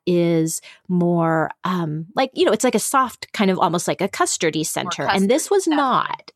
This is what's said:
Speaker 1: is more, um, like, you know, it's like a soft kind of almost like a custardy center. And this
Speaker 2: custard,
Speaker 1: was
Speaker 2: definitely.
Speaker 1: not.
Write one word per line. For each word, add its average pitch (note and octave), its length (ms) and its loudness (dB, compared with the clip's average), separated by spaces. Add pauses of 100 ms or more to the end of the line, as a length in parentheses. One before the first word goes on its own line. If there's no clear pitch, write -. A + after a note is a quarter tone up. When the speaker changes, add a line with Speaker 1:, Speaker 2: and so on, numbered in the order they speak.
Speaker 1:
is E3+ 560 2 (280)
more, E3+ 600 2 (140)
um, E3 520 -4
like, C4+ 180 0
you F4 120 2
know, B3 60 4
it's A3 140 0
like A#3+ 100 2
a G#3 40 2
soft - 540 -2
kind G3 160 2
of F#3 100 2
almost E3+ 280 0
like E3+ 140 -2
a F#3+ 80 -2
custardy D#3+ 560 -2
center. D3 420 -6
And G3 240 2
this D4 120 2
Speaker 2:
custard, - 80 -4
Speaker 1:
was G4 140 2
Speaker 2:
definitely. D#4 180 0
Speaker 1:
not. - 520 -2